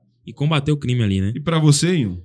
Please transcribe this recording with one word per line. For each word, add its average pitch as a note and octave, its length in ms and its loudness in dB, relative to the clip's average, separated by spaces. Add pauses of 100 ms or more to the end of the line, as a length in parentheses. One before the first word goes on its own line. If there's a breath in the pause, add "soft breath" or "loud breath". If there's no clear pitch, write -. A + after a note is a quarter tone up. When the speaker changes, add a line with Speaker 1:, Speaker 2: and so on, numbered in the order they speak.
(260)
Speaker 1:
e A2 60 -16
combater D3 400 -2
o D3 60 -2
crime B2 240 -2
ali, G2 180 0
né? G2+ 140 -2
Speaker 2:
E D#3+ 60 -8
pra D#3+ 180 -2
você, D#3+ 400 4
Ian? G2 260 -2